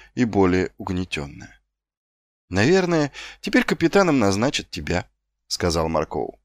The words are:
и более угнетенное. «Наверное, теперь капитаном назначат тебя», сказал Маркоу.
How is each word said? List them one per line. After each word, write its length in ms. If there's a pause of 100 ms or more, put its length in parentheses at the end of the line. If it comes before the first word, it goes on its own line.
(160)
и 100
более 520
угнетенное. 840 (880)
«Наверное, 640 (300)
теперь 220
капитаном 560
назначат 500
тебя», 400 (380)
сказал 420
Маркоу. 560